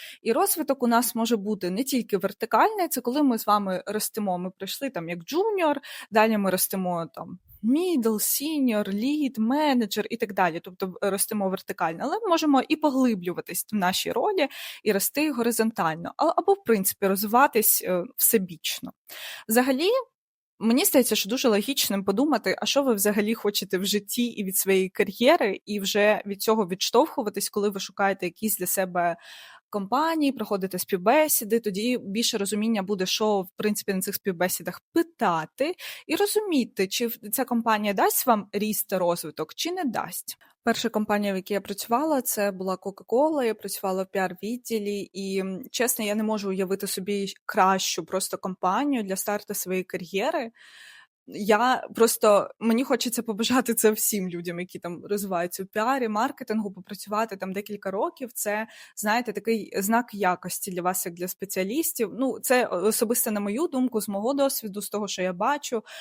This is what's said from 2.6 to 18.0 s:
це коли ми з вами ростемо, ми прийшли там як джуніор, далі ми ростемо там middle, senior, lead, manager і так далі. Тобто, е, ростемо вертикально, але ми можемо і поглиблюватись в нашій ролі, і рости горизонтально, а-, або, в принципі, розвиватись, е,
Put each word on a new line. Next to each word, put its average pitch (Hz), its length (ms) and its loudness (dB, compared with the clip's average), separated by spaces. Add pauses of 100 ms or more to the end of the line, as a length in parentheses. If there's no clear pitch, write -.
це 262 140 -4
коли 262 220 0
ми 247 140 4
з - 100 -6
вами 196 400 2
ростемо, 208 500 -4
ми 185 140 -6
прийшли 196 380 -8
там 170 200 -6
як 175 100 -6
джуніор, 330 640 0 (300)
далі 220 260 4
ми 196 140 2
ростемо 180 640 -2
там 175 260 -14 (260)
middle, 254 540 2
senior, 262 720 0
lead, 262 500 -2
manager 240 720 2
і 226 80 -6
так 208 160 -2
далі. 175 260 2
Тобто, 185 340 -6 (100)
е, 202 60 4
ростемо 196 400 0
вертикально, 180 520 -4
але 320 180 -2
ми 453 80 -4
можемо 311 420 4
і 311 60 4
поглиблюватись 220 960 0
в 214 40 -4
нашій 190 360 0
ролі, 359 360 2 (360)
і 214 80 2
рости 285 400 0
горизонтально, 220 840 0
а-, 311 200 2
або, 349 160 4
в 392 100 -2
принципі, 202 440 2
розвиватись, 220 800 4
е, 180 180 0 (140)